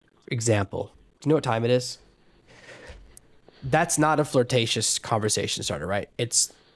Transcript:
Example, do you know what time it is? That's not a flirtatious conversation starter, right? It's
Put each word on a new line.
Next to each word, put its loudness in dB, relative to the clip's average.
Example, 0
do -6
you 2
know 6
what -2
time 0
it 0
is? 0
That's 0
not 4
a 2
flirtatious 0
conversation -2
starter, -6
right? -4
It's -2